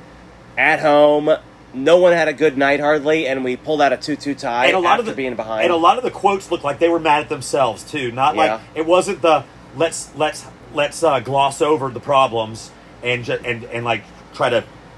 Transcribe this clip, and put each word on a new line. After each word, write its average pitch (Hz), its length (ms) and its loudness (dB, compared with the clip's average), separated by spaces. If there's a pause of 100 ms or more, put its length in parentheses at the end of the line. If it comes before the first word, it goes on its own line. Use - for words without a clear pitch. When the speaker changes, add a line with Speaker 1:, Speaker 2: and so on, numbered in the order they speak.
(580)
Speaker 1:
at 143 220 2
home. 147 520 4 (420)
No 143 240 4
one 180 160 6
had 165 140 2
a 151 60 -2
good 139 240 0
night 139 220 2
hardly, 151 480 0
and 131 160 -4
we 127 120 -2
pulled 147 260 -2
out 139 120 4
a 123 40 -4
two - 180 -6
two 143 180 -6
tie 127 340 -2
Speaker 2:
And 175 80 2
a 190 40 2
lot 175 120 2
Speaker 1:
after 226 100 2
Speaker 2:
of 220 60 -4
the, 220 60 -6
Speaker 1:
being 127 220 -6
behind. 110 300 -4
Speaker 2:
and 175 80 2
a - 40 2
lot 175 200 4
of 254 60 -8
the 208 80 -2
quotes 196 380 -2
looked 170 140 -4
like 139 160 -4
they 170 100 4
were 170 100 0
mad 151 220 2
at - 80 -10
themselves 131 540 -2
too. 131 280 -6
Not 135 240 0
Speaker 1:
Yeah. 160 60 0 (120)
Speaker 2:
like, 113 80 -8 (120)
it 156 120 -4
wasn't 175 360 0
the 156 220 2 (320)
let's, 160 400 -4
let's, 151 300 -6 (280)
let's, 147 300 -4
uh, 143 160 2
gloss 135 420 -2
over 151 280 0
the 120 100 -10
problems 117 720 -2 (320)
and 123 220 -4
ju-, 127 200 -4
and, 117 200 -6
and, 120 200 -8
like, 113 180 -4 (300)
try 139 160 0
to, 117 140 0 (340)